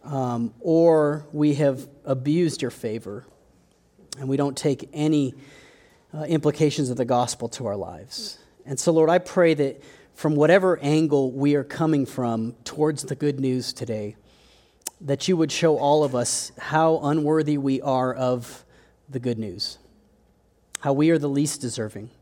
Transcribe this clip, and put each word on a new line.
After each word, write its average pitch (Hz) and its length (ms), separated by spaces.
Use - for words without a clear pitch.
um, 123 560
or 160 720
we 151 220
have 139 340
abused 143 580
your 120 80
favor, 107 560
and 135 100
we 135 80
don't 143 200
take 143 360
any, 151 420
uh, 151 80
implications 151 680
of 123 80
the 123 80
gospel 123 440
to 120 180
our 104 100
lives. 90 600
And 143 140
so, 175 140
Lord, 160 180
I 180 80
pray 175 360
that 139 280
from 151 200
whatever 175 460
angle 143 520
we 143 240
are 135 80
coming 151 420
from 117 480
towards 151 380
the - 120
good 139 260
news 127 320
today, 107 440
that 139 280
you 185 80
would 160 160
show 160 240
all 147 280
of 131 100
us - 440
how 160 440
unworthy 151 560
we 135 240
are 127 320
of 127 500
the 131 100
good 120 200
news, 104 400
how 139 120
we 151 180
are 165 80
the 143 100
least 143 320
deserving 113 500